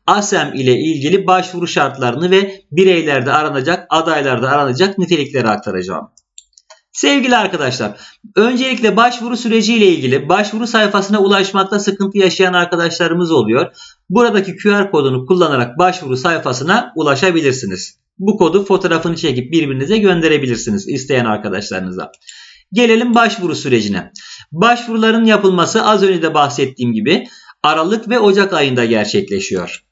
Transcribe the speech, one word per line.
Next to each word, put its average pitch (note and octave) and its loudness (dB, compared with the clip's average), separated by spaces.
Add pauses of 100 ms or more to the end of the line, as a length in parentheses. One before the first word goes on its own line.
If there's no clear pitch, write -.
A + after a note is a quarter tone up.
asem F#3 0
ile B2+ 2
ilgili D#3+ 0
başvuru F3 -2
şartlarını C3 -2
ve G3 0
bireylerde D3+ 2
aranacak, D3+ -2
adaylarda D3 0
aranacak D3 0
nitelikleri C#3+ 0
aktaracağım. F#2 -4 (840)
Sevgili C4 2
arkadaşlar, C#3+ -4 (360)
öncelikle A#3 0
başvuru A#3+ 0
süreciyle A3 2
ilgili C3+ 0
başvuru G#3+ 0
sayfasına G#3 0
ulaşmakta G3 2
sıkıntı G3 -2
yaşayan F#3 2
arkadaşlarımız E3+ 0
oluyor. B2+ 2 (380)
Buradaki G3 2
Q G3+ 0
R G3 0
kodunu C3 0
kullanarak D3+ 0
başvuru E3+ 0
sayfasına D#3 -2
ulaşabilirsiniz. C#3+ -2 (200)
Bu G3 0
kodu F#3 2
fotoğrafını F3 0
çekip B2 -4
birbirinize D3 0
gönderebilirsiniz D3 0
isteyen C3 -2
arkadaşlarınıza. F#2+ -6 (600)
Gelelim A#3 2
başvuru G#3 0
sürecine. G#2 -2 (400)
Başvuruların A3+ 2
yapılması G3+ 2
az G#3+ 4
önce F#3+ 2
de D#3 -2
bahsettiğim C3 0
gibi B2+ 0 (360)
Aralık E3 0
ve B3 0
Ocak G3 4
ayında C3+ 0
gerçekleşiyor. G2 -4